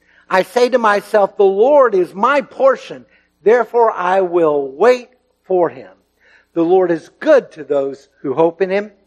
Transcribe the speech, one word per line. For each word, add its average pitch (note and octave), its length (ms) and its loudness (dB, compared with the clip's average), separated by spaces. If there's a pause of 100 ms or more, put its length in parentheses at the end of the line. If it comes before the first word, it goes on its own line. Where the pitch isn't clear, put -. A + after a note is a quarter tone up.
(300)
I F#3 140 0
say B3 240 0
to B3 100 -2
myself, G3+ 580 0
'The G3+ 80 2
Lord A3+ 520 2
is E3+ 180 -4
my B3+ 260 0
portion, G3+ 640 -4 (380)
therefore A#3 480 0
I F#3+ 300 -2
will D#3 500 -2
wait A#3 400 -2 (320)
for F3+ 280 -2
him.' A2 220 -18 (600)
The E3 120 -2
Lord F3+ 260 2
is D#3+ 200 -6 (100)
good C4+ 320 0
to D3+ 120 -18
those C#3 440 -6 (140)
who C#3 100 -6
hope E3 300 -2
in F#3 80 -12
him, G#3 200 -6 (160)